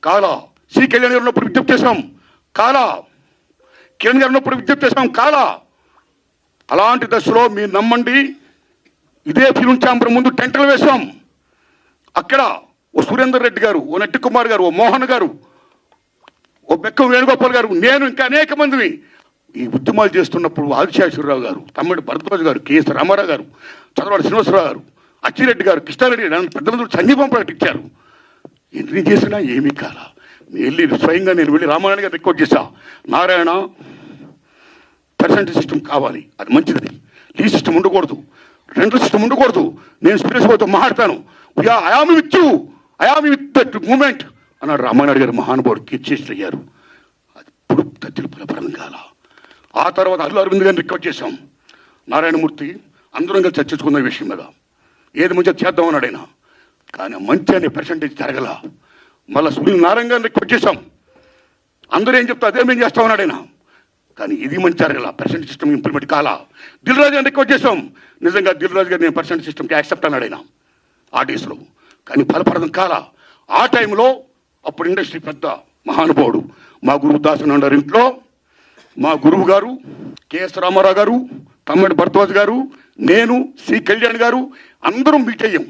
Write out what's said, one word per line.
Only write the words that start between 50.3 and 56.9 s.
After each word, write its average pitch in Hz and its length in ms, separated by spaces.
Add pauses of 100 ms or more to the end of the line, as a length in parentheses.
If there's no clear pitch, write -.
అరవింద్ 190 240
గారిని 190 180
రిక్వెస్ట్ 175 260
చేశాం, - 300 (680)
నారాయణమూర్తి 160 680 (380)
అందరం 185 280
కలిసి 175 180
చర్చించుకున్న 143 380
ఈ 135 40
విషయం 113 260
మీద 95 100 (760)
ఏది 175 180
మంచిగా 180 200 (120)
చేద్దాం 175 200
అన్నాడు 147 200
ఆయన. - 200 (680)